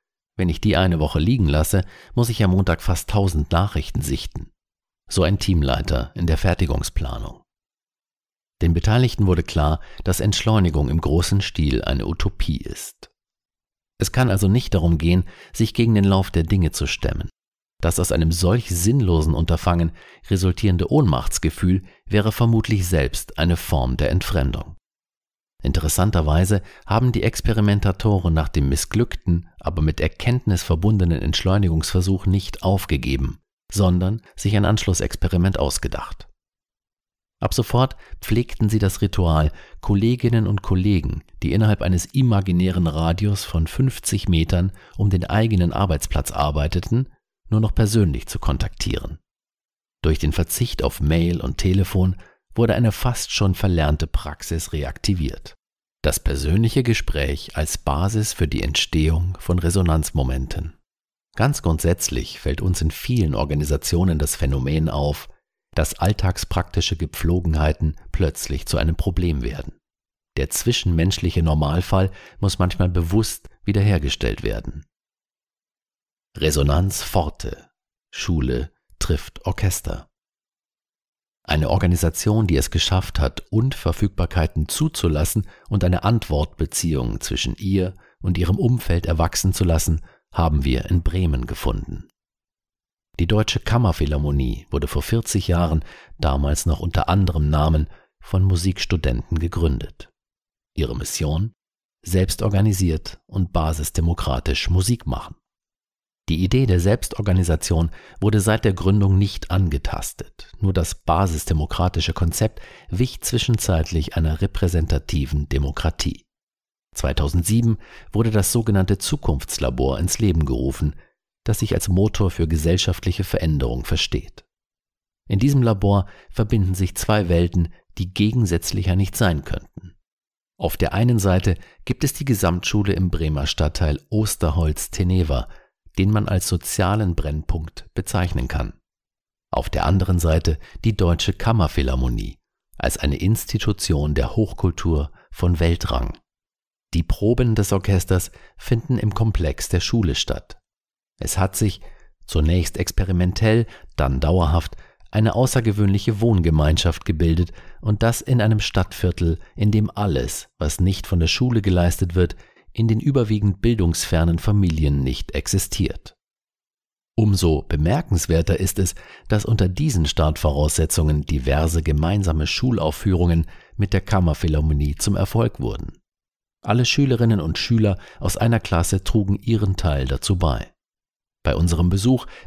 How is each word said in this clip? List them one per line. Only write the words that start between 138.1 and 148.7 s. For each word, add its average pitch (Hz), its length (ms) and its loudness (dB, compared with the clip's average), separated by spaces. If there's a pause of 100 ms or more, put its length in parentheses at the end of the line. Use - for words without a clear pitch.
kann. 62 260 -4 (800)
Auf - 180 -4
der - 160 -2
anderen 92 340 2
Seite 82 380 2 (260)
die 110 120 0
Deutsche 87 380 0
Kammerphilharmonie 64 1040 0 (400)
als - 200 -4
eine 69 200 -2
Institution 82 960 0
der 64 200 -2
Hochkultur 85 760 0 (200)
von 87 280 0
Weltrang. 69 580 0 (760)
Die 82 100 0
Proben 117 500 2
des 104 180 0
Orchesters 95 600 0 (260)
finden 120 400 -2